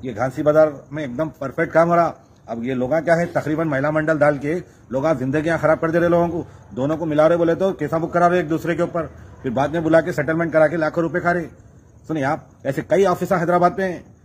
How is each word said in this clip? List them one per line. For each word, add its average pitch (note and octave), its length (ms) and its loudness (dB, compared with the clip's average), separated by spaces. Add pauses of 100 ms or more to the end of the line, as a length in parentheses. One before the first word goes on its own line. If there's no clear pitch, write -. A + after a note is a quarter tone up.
ये B2+ 80 -8
घासी C3+ 300 -4
बाजार D3+ 300 4 (200)
में D3+ 120 -8
एकदम C3+ 240 -6 (120)
परफेक्ट E3 320 -4
काम E3 160 4
हो F3 60 2
रहा। E3+ 200 2 (340)
अब A#2 160 -8
ये C3 100 -4
लोग B2+ 200 -2
क्या E3 200 2
है, E3+ 140 0
तकरीबन D#3 400 -4
महिला C#3+ 220 -2
मंडल D#3 280 0
डाल D3 200 4
के C#3+ 160 -4 (380)
लोग C#3 260 0
जिंदगियां D3+ 400 -2
खराब D3+ 200 2
कर E3 120 -2
दे E3 80 2
रहे E3+ 100 2
लोगों E3+ 200 2
को, D#3+ 180 -6 (280)
दोनों C#3+ 220 -2
को E3+ 100 -6
मिला D3+ 200 4
रहे E3+ 120 4
बोले E3 160 2
तो F#3+ 200 0
केसा D#3 240 -4
बुक E3 140 -4
करा F3 140 4
रहे F3+ 140 4
एक D#3 80 -4
दूसरे D#3 260 -2
के E3 80 -2
ऊपर, E3 280 -4 (320)
फिर C3 100 -4
बाद C#3 200 0
में E3+ 100 -2
बुला D#3+ 180 6
के E3 120 -4
settlement D#3+ 400 -2
करा D#3 160 6
के E3 80 -2
लाखों D#3 260 -2
रुपए E3 180 -2
खा F3 120 0
रहे। F3 140 -4 (640)
सुनिए D#3+ 160 -4
आप, D3+ 240 -4 (180)
ऐसे C#3 160 -4
कई F#3 240 2
officer F3+ 300 0
हैदराबाद F3 420 2
में F#3+ 60 -2
हैं। E3+ 200 -8 (200)